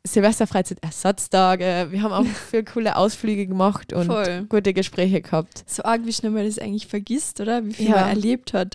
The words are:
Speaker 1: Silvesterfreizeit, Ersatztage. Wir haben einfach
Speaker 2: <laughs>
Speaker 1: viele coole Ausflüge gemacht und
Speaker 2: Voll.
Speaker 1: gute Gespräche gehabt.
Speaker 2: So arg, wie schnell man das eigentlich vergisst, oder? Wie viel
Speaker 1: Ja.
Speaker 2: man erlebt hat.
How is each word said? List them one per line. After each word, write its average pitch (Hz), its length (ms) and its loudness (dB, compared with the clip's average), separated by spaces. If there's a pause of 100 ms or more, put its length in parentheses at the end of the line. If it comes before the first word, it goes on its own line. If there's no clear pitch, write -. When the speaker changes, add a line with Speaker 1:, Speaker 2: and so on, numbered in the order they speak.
Speaker 1:
Silvesterfreizeit, 208 800 2
Ersatztage. 185 1080 0
Wir 190 120 -2
haben 214 100 -2
einfach 208 280 0
Speaker 2:
<laughs> - 100 -16
Speaker 1:
viele 226 140 0
coole 220 320 -2
Ausflüge 208 500 0
gemacht 190 460 0
und 175 140 0
Speaker 2:
Voll. 185 420 -2
Speaker 1:
gute 196 260 2
Gespräche 185 480 2
gehabt. - 440 -4
Speaker 2:
So - 180 -8
arg, 226 200 2
wie 226 80 -4
schnell 214 200 -2
man 214 120 0
das 214 140 -4
eigentlich 208 280 -6
vergisst, 214 540 -4
oder? 226 240 -2
Wie 208 100 -6
viel 220 140 -2
Speaker 1:
Ja. 214 80 6
Speaker 2:
man 190 120 4
erlebt 214 460 0
hat. 185 200 -2